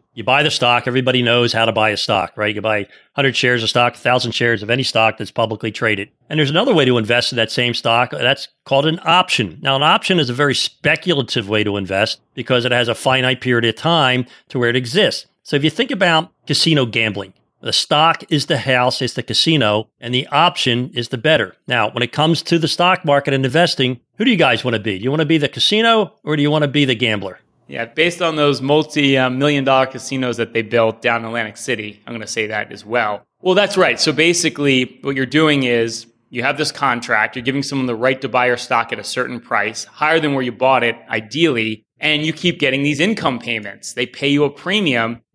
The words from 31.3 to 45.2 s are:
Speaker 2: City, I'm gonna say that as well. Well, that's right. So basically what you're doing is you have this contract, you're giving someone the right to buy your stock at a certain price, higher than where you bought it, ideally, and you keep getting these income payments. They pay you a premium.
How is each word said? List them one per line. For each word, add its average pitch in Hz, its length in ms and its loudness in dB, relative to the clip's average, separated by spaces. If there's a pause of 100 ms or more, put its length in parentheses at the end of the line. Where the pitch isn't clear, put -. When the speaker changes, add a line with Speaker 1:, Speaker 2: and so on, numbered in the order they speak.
Speaker 2:
City, 107 500 -8
I'm 120 80 -14
gonna 110 140 -12
say 107 200 -4
that 107 260 -6
as 101 120 -18
well. 107 380 -2 (180)
Well, 185 140 2
that's 202 220 2
right. 143 200 4
So 156 140 0
basically 147 880 2
what 139 140 -4
you're 135 100 -2
doing 147 380 2
is 117 420 -2 (240)
you 120 140 -6
have 143 140 0
this 147 120 -2
contract, 120 680 0
you're 120 80 -8
giving 135 180 -2
someone 135 240 -4
the 120 80 -4
right 131 240 0
to 135 80 -6
buy 123 200 2
your 120 100 2
stock 120 340 -2
at 110 80 -8
a 101 60 -10
certain 123 340 -6
price, 107 460 -4
higher 156 340 0
than 147 140 0
where 135 100 0
you 123 80 -4
bought 127 320 2
it, 117 140 0 (120)
ideally, 110 760 -2 (140)
and 151 260 0
you 160 80 -2
keep 175 260 -2
getting 139 240 0
these 143 160 0
income 165 400 0
payments. 107 540 -10
They 123 120 -4
pay 143 220 -6
you 143 160 2
a 143 60 2
premium. 139 720 -2 (140)